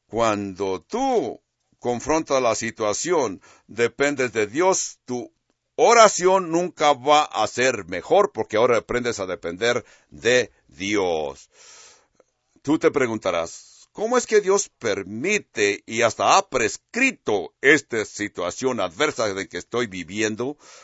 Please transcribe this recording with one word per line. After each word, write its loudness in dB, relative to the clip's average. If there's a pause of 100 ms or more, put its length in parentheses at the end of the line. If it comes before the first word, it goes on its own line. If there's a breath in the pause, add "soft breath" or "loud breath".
Cuando -2
tú -2 (380)
confrontas -2
la 2
situación, -2 (260 soft breath)
dependes -2
de 0
Dios, 0
tu -8 (440)
oración 6
nunca 0
va 4
a -2
ser -2
mejor 0
porque -4
ahora 4
aprendes -4
a -4
depender -4 (260 soft breath)
de 0 (160)
Dios. -4 (1120 loud breath)
Tú 0
te 2
preguntarás, -4
"¿Cómo -2
es 0
que 4
Dios 0
permite -2
y -2
hasta 4
ha 0
prescrito -2
esta 2
situación -6
adversa -2
de -6
que -12
estoy -4
viviendo?". -6 (260 loud breath)